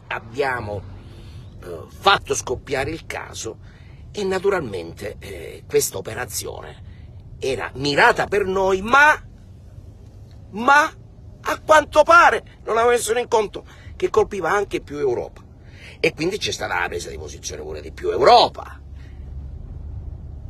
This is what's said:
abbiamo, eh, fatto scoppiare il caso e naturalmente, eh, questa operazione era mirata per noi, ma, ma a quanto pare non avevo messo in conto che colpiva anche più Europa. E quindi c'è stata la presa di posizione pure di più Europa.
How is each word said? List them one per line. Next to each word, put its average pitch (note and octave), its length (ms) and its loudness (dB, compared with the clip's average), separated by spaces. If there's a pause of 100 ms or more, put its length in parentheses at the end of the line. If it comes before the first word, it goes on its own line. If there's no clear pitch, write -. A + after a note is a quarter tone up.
abbiamo, A#2 720 -4 (800)
eh, - 180 -12 (100)
fatto - 440 0
scoppiare C3 580 -4
il E3 140 -12
caso - 600 -12 (520)
e G#3 60 -4
naturalmente, C#3 960 -2
eh, - 480 -14
questa - 300 0
operazione - 1400 -12
era B2 380 -4
mirata D3 520 2
per G3+ 180 0
noi, F#3+ 360 2
ma, C#4 320 6 (1400)
ma C#4 380 4 (520)
a - 180 -4
quanto D4+ 440 6
pare D4+ 600 6
non G#3+ 140 -2
avevo A#3 140 6
messo A#3 260 0
in A#3+ 100 -2
conto G#3+ 400 0 (300)
che F3+ 120 0
colpiva G3 400 2
anche G3 300 0
più C#3+ 200 -10
Europa. B2 440 -2 (560)
E - 140 2
quindi E3 240 -4
c'è - 140 -4
stata F#2+ 280 -4
la F2 80 -2
presa F2 220 -8
di D#2+ 80 -12
posizione D2 440 -12
pure D2+ 200 -10
di C#2+ 100 -14
più F2 180 -4
Europa. F3+ 720 4 (1700)